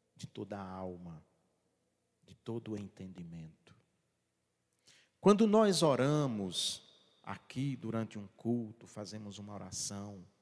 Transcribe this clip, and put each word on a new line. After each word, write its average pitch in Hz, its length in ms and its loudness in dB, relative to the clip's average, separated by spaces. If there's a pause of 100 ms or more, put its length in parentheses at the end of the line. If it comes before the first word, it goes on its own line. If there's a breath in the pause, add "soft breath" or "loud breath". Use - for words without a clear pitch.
(140)
de - 120 -14
toda 101 300 -10
a 98 100 -8
alma, 90 560 -10 (1000)
de 95 120 -20
todo 113 360 -8
o 104 60 -4
entendimento? 87 960 -14 (1500 soft breath)
Quando 208 260 8
nós 202 360 6
oramos 127 1000 2 (400)
aqui 131 540 -4
durante 110 420 -4
um 101 80 -10 (100)
culto, 117 500 -4
fazemos 104 520 -12
uma 104 140 -10
oração 101 720 -8 (180)